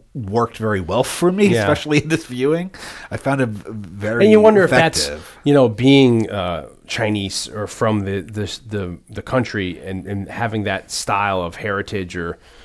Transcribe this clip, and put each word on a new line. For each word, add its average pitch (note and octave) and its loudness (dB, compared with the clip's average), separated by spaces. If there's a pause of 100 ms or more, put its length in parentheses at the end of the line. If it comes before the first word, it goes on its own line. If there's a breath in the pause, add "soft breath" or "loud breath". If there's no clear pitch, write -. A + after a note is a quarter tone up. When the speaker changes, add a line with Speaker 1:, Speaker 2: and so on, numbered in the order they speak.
(140)
Speaker 1:
worked A2+ -2
very G#2+ 0
well F#2 -2
for - 0
me, G#3 4
Speaker 2:
Yeah. A2+ 2
Speaker 1:
especially D3 0
in D3+ -8
this D#3 -2
viewing. D3+ -2 (400 loud breath)
I - -8
found C3+ -2
it B2 0
v-, G#2+ -10
very G#2 -2
Speaker 2:
And A3 6
you G#3+ 8
wonder G#3+ 8
if E3 4
that's, - 2
Speaker 1:
effective. D2+ -12
Speaker 2:
you C#3+ 4
know, C3 6
being, A#2+ 6
uh, F2+ -4 (180)
Chinese G#2+ -4
or G#2 -8
from G#2+ -2
the, G2 -4
the, G#2 -8
the, F#2+ -6 (100)
the - -12
country G#2 -4
and, F#2+ -8
and G2 -8
having A2 -4
that G2 -6
style G2+ -2
of E2+ -8
heritage G2 -6
or E2+ -8 (260 soft breath)